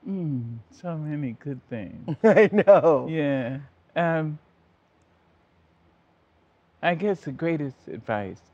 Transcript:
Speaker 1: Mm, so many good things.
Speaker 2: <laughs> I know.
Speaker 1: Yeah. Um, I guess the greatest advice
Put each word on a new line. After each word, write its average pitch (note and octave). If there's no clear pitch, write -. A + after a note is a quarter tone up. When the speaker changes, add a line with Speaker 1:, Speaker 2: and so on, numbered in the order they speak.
Speaker 1:
Mm, C#3
so F3
many D3+
good C3+
things. A2
Speaker 2:
<laughs> -
I G#3+
know. E3
Speaker 1:
Yeah. C#3
Um, D#3+
I E3+
guess F#3
the D3
greatest D3
advice G#2